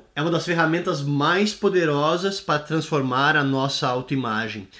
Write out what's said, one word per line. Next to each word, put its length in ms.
é 80
uma 80
das 120
ferramentas 600
mais 500
poderosas 880
para 160
transformar 800
a 60
nossa 440
autoimagem. 800